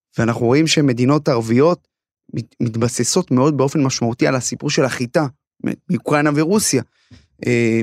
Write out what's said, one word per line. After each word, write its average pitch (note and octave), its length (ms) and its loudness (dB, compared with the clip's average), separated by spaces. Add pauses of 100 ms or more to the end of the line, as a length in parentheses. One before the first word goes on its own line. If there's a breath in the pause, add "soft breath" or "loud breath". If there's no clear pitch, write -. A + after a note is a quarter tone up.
(180)
ואנחנו A#2 280 0
רואים D3 200 2
שמדינות C#3+ 640 2
ערביות B2 600 2 (460)
מת-, - 260 -8
מתבססות A#2+ 680 -2
מאוד C3+ 260 2
באופן C3+ 260 0
משמעותי C3 440 -2
על C#3 80 0
הסיפור - 360 -6
של C#3+ 140 0
החיטה, B2+ 420 -2 (400)
מ-, - 40 -2 (200)
מאוקראינה D3+ 440 0
ורוסיה. D#3 480 0 (640 soft breath)
אה, A#2 360 0